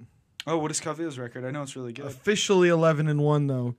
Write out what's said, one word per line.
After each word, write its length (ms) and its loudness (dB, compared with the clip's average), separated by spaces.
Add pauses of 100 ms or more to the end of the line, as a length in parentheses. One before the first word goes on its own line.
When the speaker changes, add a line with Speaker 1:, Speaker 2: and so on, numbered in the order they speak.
(480)
Speaker 1:
Oh, 100 -2
what 140 -2
is 100 -6
Calvillo's 380 -8
record? 260 -10
I 60 -6
know 100 -8
it's 140 -12
really 180 -10
good. 120 -14
Speaker 2:
Officially 640 2
eleven 380 4
and 140 2
one 260 2
though. 320 -2